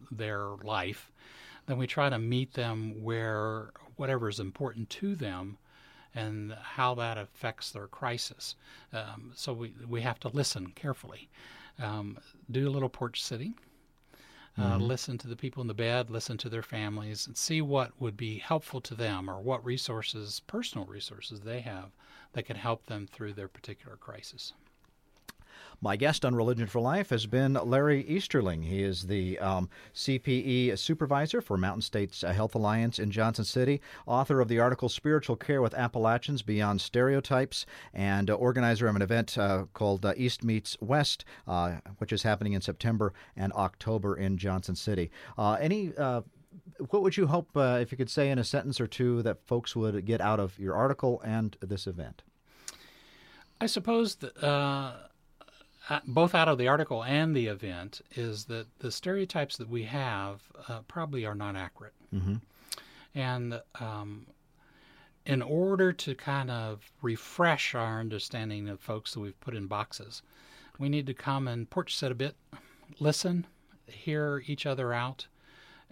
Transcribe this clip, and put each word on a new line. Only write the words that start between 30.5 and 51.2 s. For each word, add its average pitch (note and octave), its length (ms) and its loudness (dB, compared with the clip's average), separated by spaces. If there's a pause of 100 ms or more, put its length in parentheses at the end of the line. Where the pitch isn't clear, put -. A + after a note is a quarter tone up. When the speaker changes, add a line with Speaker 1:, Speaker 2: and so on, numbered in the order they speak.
Speaker 2:
E G2+ 40 2
supervisor D#3 640 0
for G#2 160 0
Mountain F#2 280 2
States, - 400 -2
uh, F2+ 100 2
Health G#2+ 220 0
Alliance A2 420 2
in G#2 140 0
Johnson A2 340 2
City, C3 340 2 (280)
author C3 340 4
of A2+ 60 6
the A#2 120 4
article B2 300 6
Spiritual D3 460 2
Care C#3 260 2
with A2+ 140 4
Appalachians A#2+ 640 2
Beyond G#2 400 2
Stereotypes, C3 840 2 (260)
and, G2 380 2
uh, - 20 6
organizer A#2+ 540 4
of G#2+ 80 4
an G2 80 4
event, A2+ 340 2
uh, G2 360 2
called, G2+ 300 2
uh, G2 140 4
East B2 260 0
Meets A2 380 0
West, C#3 440 2 (220)
uh, F2 280 2 (240)
which - 120 -4
is G#2 120 0
happening G#2 300 2
in F#2+ 80 2
September G#2+ 520 0 (220)
and G2 180 -2
October G2+ 640 0
in F#2+ 220 2
Johnson F#2+ 380 -2
City. F2+ 360 0 (260)
Uh, G#2+ 220 4
any, F3 360 0
uh, B2+ 260 0 (680)
what G3+ 140 4
would F#3+ 140 4
you F#3 100 6
hope, E3+ 280 2
uh, B2+ 240 6
if A#2+ 120 0
you B2+ 80 -8
could B2+ 100 0
say C#3 220 4
in B2+ 80 4
a A#2 40 2
sentence C#3 380 0
or A2+ 60 2
two, B2 340 2
that G#2+ 240 0
folks A#2+ 300 0
would G#2 300 2
get A2+ 160 2
out G#2+ 180 4
of F#2+ 180 -2
your G2 160 -2
article B2 500 4